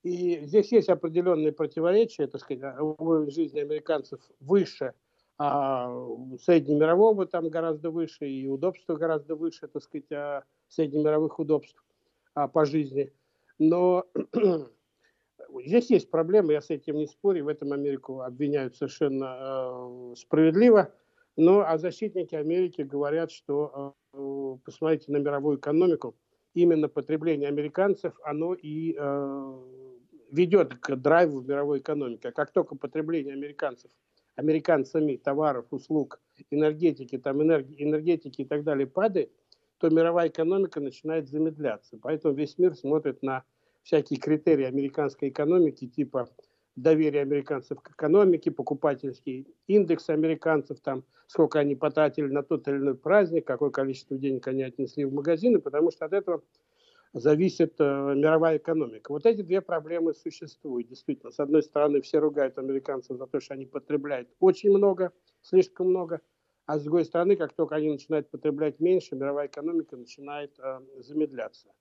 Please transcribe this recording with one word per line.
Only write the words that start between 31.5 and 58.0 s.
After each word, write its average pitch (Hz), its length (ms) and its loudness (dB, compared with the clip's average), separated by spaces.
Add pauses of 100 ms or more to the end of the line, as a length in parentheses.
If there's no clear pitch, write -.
экономике. 135 500 -6
А 120 40 -10
как 143 200 -4
только 156 240 0
потребление 151 580 -6
американцев, 143 560 -8 (460)
американцами 151 800 0
товаров, 139 540 -2
услуг, 143 500 -4 (300)
энергетики, 151 680 0
там, 139 240 -2
энерги-, 151 360 0
энергетики 156 640 -2
и - 20 -4
так 147 200 -4
далее 139 220 -2
падает, 190 440 -2 (480)
то 170 120 2
мировая 165 380 4
экономика 165 520 -2
начинает 147 480 -6
замедляться. 147 720 -4
Поэтому 151 340 -2
весь 147 240 -6
мир 180 160 4
смотрит 143 480 -4
на 131 220 -4 (380)
всякие - 380 0
критерии 151 440 2
американской 139 680 -4
экономики, 147 560 0
типа 135 420 -4 (480)
доверия 151 440 2
американцев 139 600 -4
к - 100 -20
экономике, 165 600 4
покупательский 135 960 -4 (200)
индекс 175 420 2
американцев, 156 720 0
там, 131 240 -6 (220)
сколько - 320 2
они 143 160 0
потратили 147 520 0
на 139 160 -2
тот 139 260 -4
или 139 80 -2
иной 139 180 0
праздник, 165 520 2
какое 135 240 -2
количество 135 460 -6
денег 135 320 -4
они 131 140 -4
отнесли 131 420 -6
в 139 80 -4
магазины, 208 480 2
потому 151 300 0
что - 140 -10
от 156 80 -6
этого 185 300 -4 (720)
зависит, 156 680 2
э, 151 40 6
мировая 143 760 2